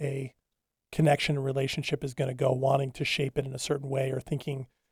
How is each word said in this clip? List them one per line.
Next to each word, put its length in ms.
a 320
connection 460
and 80
relationship 580
is 100
gonna 200
go, 180
wanting 400
to 140
shape 320
it 80
in 80
a 60
certain 280
way, 240
or 80
thinking 480